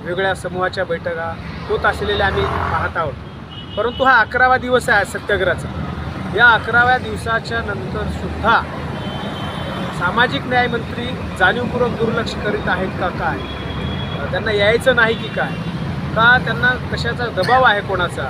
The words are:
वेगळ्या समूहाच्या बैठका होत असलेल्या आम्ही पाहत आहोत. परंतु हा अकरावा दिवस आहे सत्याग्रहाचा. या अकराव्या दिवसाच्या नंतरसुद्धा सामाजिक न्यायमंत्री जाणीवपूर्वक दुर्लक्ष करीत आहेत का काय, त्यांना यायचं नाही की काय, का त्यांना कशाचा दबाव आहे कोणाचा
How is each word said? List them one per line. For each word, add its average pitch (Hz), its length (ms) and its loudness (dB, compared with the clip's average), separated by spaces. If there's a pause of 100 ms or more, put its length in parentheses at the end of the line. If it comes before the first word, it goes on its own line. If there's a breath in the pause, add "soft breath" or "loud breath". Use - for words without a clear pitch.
वेगळ्या 180 320 0
समूहाच्या 180 500 -2
बैठका 165 480 -4 (360)
होत 220 160 0
असलेल्या 202 420 2
आम्ही 196 160 0
पाहत 175 540 -2
आहोत. 156 160 -2 (640)
परंतु 240 260 0
हा 254 160 6
अकरावा 254 380 4
दिवस 247 320 2
आहे 208 160 4
सत्याग्रहाचा. 185 640 0 (720)
या 240 100 8
अकराव्या 240 500 6
दिवसाच्या 226 640 -4
नंतरसुद्धा 202 1000 0 (1400)
सामाजिक 233 460 2
न्यायमंत्री 247 920 -2
जाणीवपूर्वक 240 500 2
दुर्लक्ष 220 440 -2
करीत 208 340 -2
आहेत 185 220 0 (100)
का 185 100 0
काय, 160 280 -2 (920)
त्यांना 202 200 -2
यायचं 214 440 4
नाही 233 200 4
की - 120 -6
काय, 160 240 -2 (640)
का 233 300 8
त्यांना 240 500 0
कशाचा - 300 -2
दबाव 220 380 2
आहे 208 180 4
कोणाचा 175 480 -2